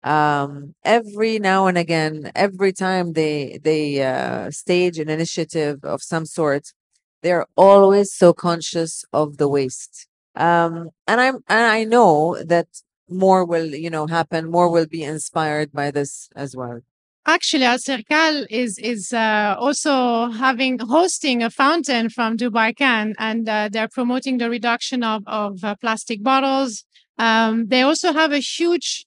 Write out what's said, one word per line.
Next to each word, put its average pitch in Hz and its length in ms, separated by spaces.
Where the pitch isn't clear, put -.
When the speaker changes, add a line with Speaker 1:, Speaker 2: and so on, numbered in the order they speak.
Speaker 1:
Um, 143 800
every 220 560
now 190 280
and 180 100
again, 156 580
every 196 380
time 185 400
they, 151 500
they, 151 380
uh, 127 500
stage 180 480
an 156 100
initiative 156 760
of 135 180
some 160 240
sort, 147 480
they're 175 240
always 196 580
so 175 200
conscious 165 680
of 147 240
the 147 100
waste. 139 600
Um, 170 540
and 220 120
I'm, 262 160
and 220 180
I 220 200
know 175 580
that 165 240
more 185 360
will, 165 220
you 156 220
know, 156 180
happen, 165 440
more 175 180
will 165 160
be 160 180
inspired 151 680
by 143 200
this 143 440
as 131 200
well. 120 260
Speaker 2:
Actually, 311 400
Al 240 120
Sirkal 294 720
is, 220 300
is, 214 320
uh, 214 480
also 247 720
having, 254 480
hosting 254 640
a 233 60
fountain 269 600
from 226 280
Dubai 226 380
Can, 220 440
and, 220 300
uh, 214 200
they're 220 200
promoting 254 480
the 233 120
reduction 240 540
of, 220 240
of, 202 360
uh, 208 120
plastic 220 480
bottles. 269 640
Um, 226 500
they 254 140
also 311 320
have 311 180
a 285 80
huge - 680